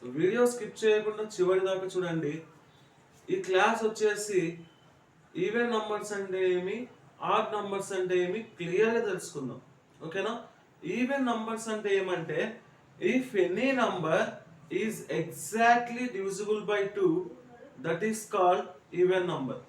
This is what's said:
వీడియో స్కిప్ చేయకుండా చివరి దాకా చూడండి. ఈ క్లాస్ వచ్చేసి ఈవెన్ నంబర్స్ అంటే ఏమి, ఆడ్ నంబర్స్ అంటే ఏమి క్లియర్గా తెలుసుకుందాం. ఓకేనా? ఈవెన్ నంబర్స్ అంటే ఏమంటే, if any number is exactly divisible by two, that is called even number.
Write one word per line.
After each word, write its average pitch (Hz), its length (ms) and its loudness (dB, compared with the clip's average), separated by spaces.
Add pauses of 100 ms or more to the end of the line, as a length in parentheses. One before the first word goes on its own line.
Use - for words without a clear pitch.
(160)
వీడియో 196 340 4
స్కిప్ 226 320 -8
చేయకుండా 214 400 2 (140)
చివరి 185 320 4
దాకా 190 260 -2
చూడండి. 165 360 -2 (1000)
ఈ 190 40 0 (100)
క్లాస్ 208 400 4
వచ్చేసి 208 540 0 (1040)
ఈవెన్ 233 320 0
నంబర్స్ 214 400 -4
అంటే 190 240 -4 (160)
ఏమి, 190 200 -2 (560)
ఆడ్ 214 240 2
నంబర్స్ 196 400 -4
అంటే 180 280 0
ఏమి 180 160 -4 (180)
క్లియర్గా 214 500 2
తెలుసుకుందాం. 139 500 -8 (480)
ఓకేనా? 196 280 -4 (640)
ఈవెన్ 262 320 0
నంబర్స్ 226 440 -4
అంటే 208 160 -2 (100)
ఏమంటే, 180 380 -2 (760)
if 254 200 0 (100)
any 202 240 0 (140)
number 180 380 2 (640)
is 220 120 -4 (220)
exactly 240 880 2 (100)
divisible 196 460 -2 (100)
by 202 80 2 (180)
two, 175 140 6 (720)
that 165 160 -2 (100)
is 214 100 -6 (120)
called 190 320 4 (360)
even 180 300 4
number. 131 260 -4 (100)